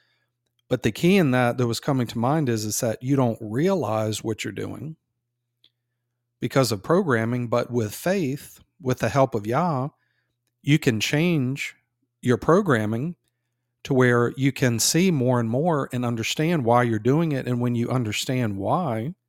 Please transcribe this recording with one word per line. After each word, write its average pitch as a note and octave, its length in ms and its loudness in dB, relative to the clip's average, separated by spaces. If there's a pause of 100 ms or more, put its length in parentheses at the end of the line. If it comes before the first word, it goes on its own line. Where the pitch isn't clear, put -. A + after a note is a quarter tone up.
(720)
but - 140 -2
the A2+ 80 2
key F3+ 260 4
in D#3 140 4
that B2 260 2
that B2+ 100 0
was A2+ 120 -2
coming C3 280 0
to - 100 -10
mind C#3 300 0
is, A2+ 160 0
is G#2+ 160 -4
that A2 220 -2
you C3+ 140 0
don't B2 260 0
realize A2 840 -2
what A2 200 -6
you're A2 100 -8
doing G#2 440 -10 (1400)
because B2+ 320 2
of G2 120 -4
programming, B2 640 0
but A#2+ 240 -2
with A2+ 220 -2
faith, E3 680 -4 (200)
with B2+ 200 -2
the A2+ 100 0
help C3+ 260 2
of G2+ 120 -4
Yah, C#3+ 420 -2 (720)
you D3 160 4
can A2+ 220 0
change D3 760 0 (460)
your B2 160 2
programming C#3+ 800 2 (680)
to - 100 -4
where A#2+ 440 4
you C3+ 140 2
can B2 260 0
see F3 320 2
more B2+ 300 2
and A2+ 100 -2
more C#3+ 420 0
and B2 140 -2
understand B2+ 600 -2
why A#2+ 180 4
you're A2+ 160 0
doing D3 320 2
it. C3 160 -4
And B2 140 -2
when A#2+ 140 0
you A#2 140 -2
understand A#2+ 680 -2
why, B2 580 -2 (140)